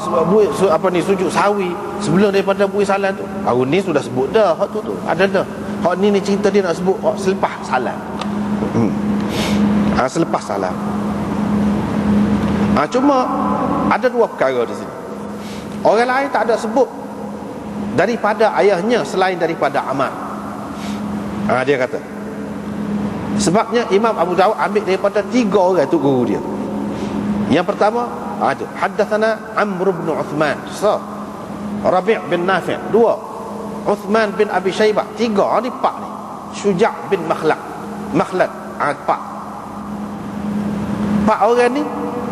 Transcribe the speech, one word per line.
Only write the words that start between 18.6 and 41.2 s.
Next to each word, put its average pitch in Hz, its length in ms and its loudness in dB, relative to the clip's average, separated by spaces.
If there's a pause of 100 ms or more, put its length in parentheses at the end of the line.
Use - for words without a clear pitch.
ayahnya 196 440 4
selain 185 360 0
daripada 151 440 0
Ammar. 131 280 -2 (1400)
Ha, 123 160 2
dia 131 160 4
kata. 120 160 0 (1400)
Sebabnya 220 480 2
Imam 220 240 4
Abu 175 240 0
Dawud 190 240 4
ambil 196 240 0
daripada 196 480 0
tiga 196 400 4
orang 170 160 4
tu 170 80 4
guru 131 320 2
dia. 92 120 0 (1080)
Yang 175 240 4
pertama, 220 320 2 (360)
ha, 131 160 2
tu, - 80 -6 (120)
haddatsana 214 800 0
Amr 190 360 2
bin 165 200 -4
Uthman. 147 440 0 (160)
So, 196 240 2 (880)
Rabi' 185 360 2 (120)
bin 175 160 2
Nafi'. 165 400 0
Dua, 208 280 4 (720)
Uthman 202 480 0
bin 208 120 2
Abi 185 240 0
Shaybah. 214 440 0
Tiga, 214 280 2
ha, 135 160 2
ni 247 80 -4
empat - 320 -2
ni. 202 80 -10 (480)
Syuja' 202 360 2 (200)
bin 185 160 2
Makhlad. 156 320 0 (560)
Makhlad. 180 340 2 (300)
Ha, 143 160 0
empat. - 240 -2 (2000)